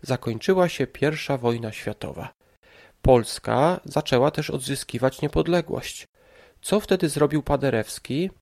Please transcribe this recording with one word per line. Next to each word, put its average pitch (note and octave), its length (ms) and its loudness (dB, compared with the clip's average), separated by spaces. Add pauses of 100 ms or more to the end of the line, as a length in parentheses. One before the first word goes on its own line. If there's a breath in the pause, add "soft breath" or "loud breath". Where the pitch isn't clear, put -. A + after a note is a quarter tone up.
zakończyła B2+ 640 0
się C3+ 180 -2
pierwsza C#3+ 500 -2
wojna A#2 360 -2
światowa. - 560 -10 (720 soft breath)
Polska B2+ 840 4
zaczęła C#3 460 2
też D3+ 200 -6
odzyskiwać C3 720 -4
niepodległość. - 880 -2 (540 soft breath)
Co G#3 180 2
wtedy F#3 280 2
zrobił C#3+ 340 2
Paderewski? C#3 880 -2 (120)